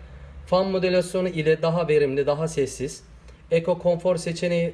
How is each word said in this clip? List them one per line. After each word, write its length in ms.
Fan 200
modülasyonu 640
ile 320
daha 260
verimli, 400
daha 200
sessiz. 560
Eko 280
konfor 360
seçeneği, 580